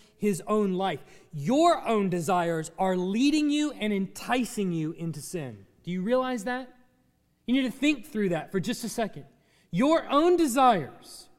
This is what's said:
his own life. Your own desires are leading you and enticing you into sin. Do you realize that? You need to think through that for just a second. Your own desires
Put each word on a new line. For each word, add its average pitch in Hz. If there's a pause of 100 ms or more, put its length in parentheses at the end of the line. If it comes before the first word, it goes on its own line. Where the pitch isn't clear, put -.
(160)
his 202
own 208
life. 180 (300)
Your 262
own 214
desires 170
are 185
leading 269
you 294
and 214
enticing 202
you 160
into 165
sin. 123 (160)
Do -
you 180
realize 254
that? 247 (760)
You 240
need 269
to 247
think 285
through 208
that 160
for 196
just 226
a 226
second. 185 (460)
Your 285
own 330
desires 247